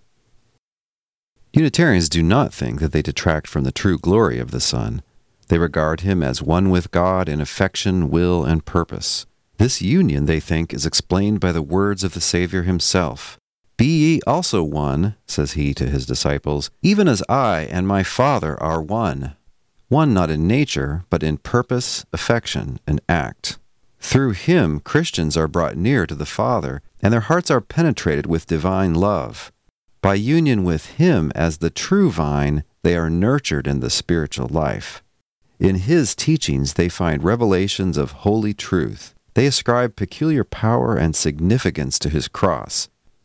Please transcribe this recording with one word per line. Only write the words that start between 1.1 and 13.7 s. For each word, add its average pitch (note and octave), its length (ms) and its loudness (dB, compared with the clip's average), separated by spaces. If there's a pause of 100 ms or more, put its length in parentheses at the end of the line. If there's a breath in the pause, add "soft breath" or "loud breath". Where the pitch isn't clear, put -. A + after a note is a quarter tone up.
Unitarians C#3+ 560 4
do E2 140 2
not G#2+ 320 2
think A#1+ 260 -6
that D#2 120 0
they D2+ 100 2
detract - 440 -2
from C#2+ 180 -2
the C2 60 0
true F2+ 280 0
glory F2 400 2
of B1 140 -8
the B1+ 80 -4
Son. A#1+ 420 -2 (460)
They E2+ 100 2
regard D#2+ 420 0
him F#2 220 0
as B1+ 200 -2
one F2 280 2
with F2+ 200 0
God F2+ 380 0
in D2+ 140 -2
affection, F#2 680 0
will, F2 340 2
and D#2 220 0
purpose. - 600 -4 (320)
This A#2+ 220 2
union, F2+ 460 2
they D#2+ 140 2
think, E2 340 -2
is C#2 120 -4
explained G2 540 0
by F2+ 120 0
the D#2+ 100 -2
words F#2+ 400 0
of F#2 120 -4
the F2 60 -6
Savior F2 420 -2
himself. F2 760 -2 (380)